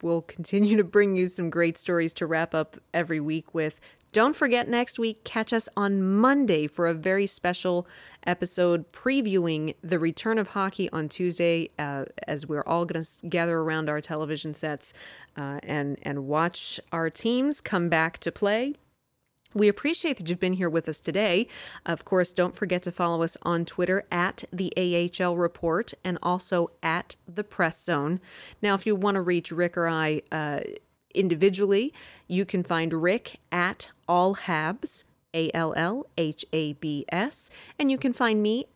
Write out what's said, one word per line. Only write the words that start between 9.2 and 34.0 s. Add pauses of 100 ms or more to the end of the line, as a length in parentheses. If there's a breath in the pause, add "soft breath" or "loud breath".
the
return
of
hockey
on
Tuesday,
uh, (200)
as
we're
all
gonna
s-,
gather
around
our
television
sets, (440 loud breath)
uh,
and,
and
watch (100)
our
teams
come
back
to
play. (800)
We
appreciate
that
you've
been
here
with
us
today. (360 loud breath)
Of
course,
don't
forget
to
follow
us
on
Twitter
at
the
A
H
L
Report (120)
and
also (140)
at (100)
the
Press
Zone. (420 loud breath)
Now,
if
you
wanna
reach
Rick
or
I,
uh, (520)
individually, (360 loud breath)
you
can
find
Rick (100)
at (160)